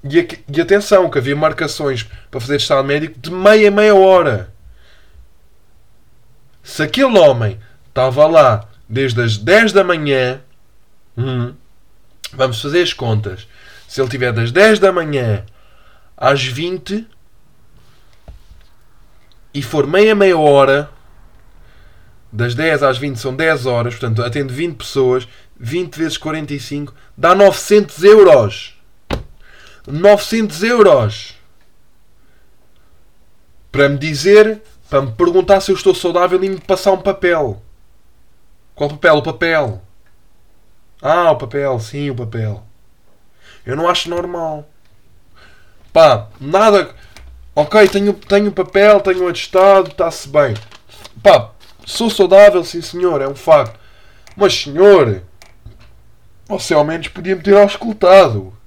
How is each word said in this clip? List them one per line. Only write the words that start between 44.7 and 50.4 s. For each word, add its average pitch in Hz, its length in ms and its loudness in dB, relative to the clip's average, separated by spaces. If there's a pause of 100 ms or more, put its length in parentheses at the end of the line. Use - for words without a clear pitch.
Pá, 139 380 4 (100)
nada. 196 540 0 (600)
Ok, 190 320 2
tenho, 202 260 -2
tenho 202 380 -2
papel, 196 500 2
tenho 185 260 -2
atestado, 185 640 2
tá-se 165 360 -6
bem. 139 240 0 (680)